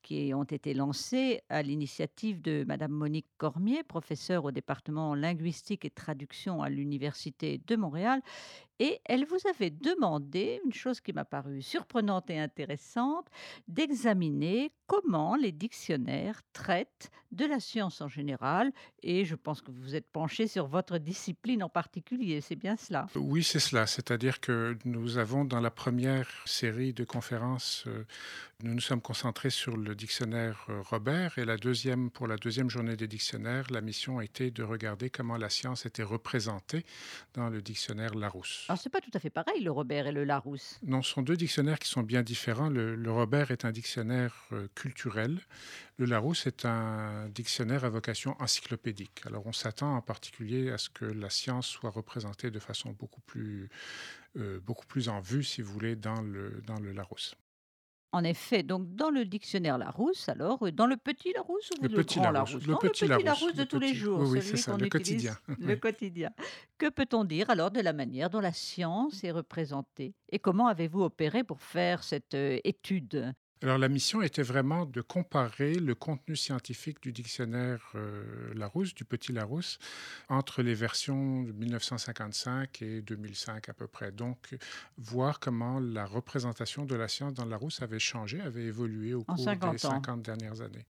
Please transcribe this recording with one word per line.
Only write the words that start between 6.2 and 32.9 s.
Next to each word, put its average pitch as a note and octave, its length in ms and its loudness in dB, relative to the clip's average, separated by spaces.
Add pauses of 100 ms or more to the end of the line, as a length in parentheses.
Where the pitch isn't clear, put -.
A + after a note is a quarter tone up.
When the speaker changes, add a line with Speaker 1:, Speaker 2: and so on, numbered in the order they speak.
Speaker 1:
à C#3 60 0
l'Université C#3+ 960 -2
de A#3 120 2
Montréal. G#3 440 2 (580)
Et C#4 260 2
elle C4 200 4
vous F4 140 0 (100)
avait G#3+ 220 2
demandé, F#3 920 0
une C4 80 2
chose - 280 -2
qui G3+ 120 -6
m'a D3 120 -4
paru C#3 380 -6
surprenante G#3 680 0
et D#3+ 100 0
intéressante, A#3+ 880 -2 (400)
d'examiner G3+ 1040 4 (160)
comment A#3 480 4
les A#3 160 4
dictionnaires D#3 880 -2 (100)
traitent - 580 -2 (200)
de G#3+ 140 0
la C#4+ 160 2
science G3 400 -2
en D3 80 -6
général. C#3+ 640 2 (300)
Et F3+ 220 2
je D#3 120 -2
pense - 240 -4
que C3+ 100 -14
vous B2+ 240 -8
êtes D3+ 160 -4
penché D#3+ 380 0
sur D#3+ 180 0
votre F3 320 0
discipline F#3+ 640 -2
en E3+ 60 -2
particulier, E3+ 720 -2
c'est D#3+ 160 -6
bien A3 200 0
cela ? - 380 -2
Speaker 2:
Oui, D3 300 2
c'est D3+ 160 4
cela. A2 260 6
C'est-à-dire B2 540 0
que A#2 440 2
nous A#2 340 -2
avons, B2 260 4
dans B2 160 2
la A#2 100 4
première B2+ 580 2 (160)
série B2 480 0
de A#2+ 120 -2
conférences, B2 840 -2
euh, A2 180 -6 (580)
nous A#2 120 0
nous A#2+ 60 2
sommes A#2+ 200 2
concentrés B2 500 -2
sur A#2 260 -2
le G#2+ 180 -2
dictionnaire, A2+ 760 -2
euh, G2+ 120 -4
Robert. C#3 560 0
Et A#2+ 60 0
la A2 120 2
deuxième, B2 540 2
pour B2 160 -4
la A2 100 0
deuxième A#2+ 320 2
journée A#2 280 0